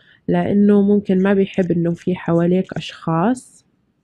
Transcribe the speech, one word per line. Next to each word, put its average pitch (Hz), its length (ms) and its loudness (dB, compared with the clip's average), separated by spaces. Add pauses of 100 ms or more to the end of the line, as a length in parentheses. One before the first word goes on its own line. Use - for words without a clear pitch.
(280)
لأنه 202 540 2
ممكن 202 400 0
ما 202 120 2
بيحب 196 380 0
إنه 170 220 -2
في 180 200 -4
حواليك 175 580 0
أشخاص، - 920 -6 (400)